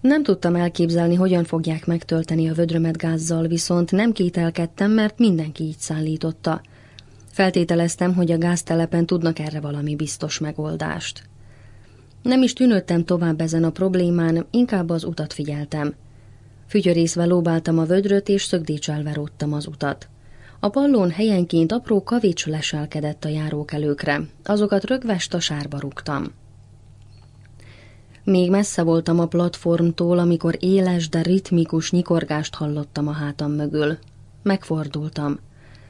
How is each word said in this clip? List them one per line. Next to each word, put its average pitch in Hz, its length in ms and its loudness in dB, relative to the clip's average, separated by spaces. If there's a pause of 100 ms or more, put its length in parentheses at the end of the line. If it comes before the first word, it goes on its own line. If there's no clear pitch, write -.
Nem 285 220 4
tudtam 180 320 2
elképzelni, 170 600 2
hogyan 180 280 4
fogják 160 420 -4
megtölteni 160 640 0
a 160 40 -2
vödrömet 165 440 0
gázzal, 165 500 -2
viszont 170 440 0
nem 220 200 2
kételkedtem, 175 800 0
mert 214 280 0
mindenki 160 440 2
így 156 140 -6
szállította. 156 840 -4 (720)
Feltételeztem, 175 840 2
hogy 175 180 2
a 165 60 2
gáztelepen 170 680 0
tudnak 165 340 0
erre 151 200 -6
valami 147 360 -4
biztos 151 440 -6
megoldást. 156 840 -6 (1000)
Nem 254 200 2
is 247 120 2
tűnődtem 185 520 2
tovább 165 360 0
ezen 165 220 0
a 160 60 2
problémán, 175 800 0
inkább 214 380 0
az 165 140 -2
utat 160 300 -8
figyeltem. 147 600 -6 (760)
Fütyörészve 170 580 2
lóbáltam 165 540 2
a 160 60 2
vödröt, 196 440 2
és 196 140 2
szögdécselve 151 680 -4
róttam 147 400 -4
az 147 140 -4
utat. 143 420 -6 (500)
A 208 100 0
pallón 247 420 4
helyenként 175 600 2
apró 220 320 0
kavics 226 420 0
leselkedett 151 800 -4
a 151 40 -2
járókelőkre, 151 920 -2 (220)
azokat 208 420 2
rögvest 233 480 -2
a 175 60 -2
sárba 143 400 -6
rúgtam. 139 520 -6 (1900)
Még 180 260 4
messze 196 320 2
voltam 165 380 2
a 170 60 2
platformtól, 170 920 0
amikor 170 400 2
éles, 180 500 2
de 165 120 0
ritmikus 170 720 0
nyikorgást 160 640 0
hallottam 147 520 -4
a 147 40 -4
hátam 147 400 -4
mögül. 147 460 -2 (460)
Megfordultam. 151 960 -4 (500)